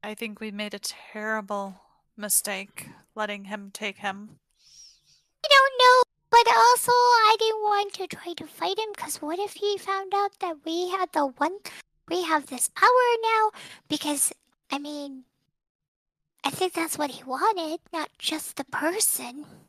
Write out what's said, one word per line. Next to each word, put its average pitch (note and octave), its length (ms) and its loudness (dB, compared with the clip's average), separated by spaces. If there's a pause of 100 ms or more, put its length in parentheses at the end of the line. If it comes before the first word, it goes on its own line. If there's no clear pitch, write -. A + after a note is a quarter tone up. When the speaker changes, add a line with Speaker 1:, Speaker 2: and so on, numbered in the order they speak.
Speaker 1:
I G#3+ 120 -10
think G#3+ 260 -10
we A3 100 -8
made G#3 240 -10
a G3+ 40 -10
terrible G3+ 1000 -8 (360)
mistake G3+ 720 -6 (260)
letting G#3 300 -6
him G3+ 280 -12
take G3+ 260 -10
him. G3+ 400 -10 (1040)
Speaker 2:
I D5+ 60 -4
don't C5+ 280 6
know, B4+ 240 10 (280)
but A#4 160 8 (100)
also A#4+ 360 6
I A#4 460 6
didn't A4 240 0
want G#4 320 0
to F#4 120 -8
try - 280 -12
to D#4+ 120 -14
fight F4+ 320 -6
him, A4 180 -6
'cause - 240 -10
what D#4 180 -6
if G4+ 160 -6
he G4+ 240 -2
found G4 360 -6
out G4+ 260 -2
that E4 240 -8
we F4 260 -4
had F#4 220 -4
the D4+ 140 0
one, D#4 320 -4 (500)
we F4 140 -2
have D#4 240 -2
this - 280 -4
power B4 480 6
now? A4 280 2 (380)
Because, D4 440 -2 (380)
I C#4 80 -4
mean, C#4+ 460 -10 (1200)
I - 60 0
think F4+ 240 -4
that's E4 240 -6
what D4 120 -4
he - 140 -18
wanted, D#4+ 560 -4 (120)
not D#4+ 260 -6
just - 380 -8
the C4+ 80 -8
person. C#4+ 840 -4 (220)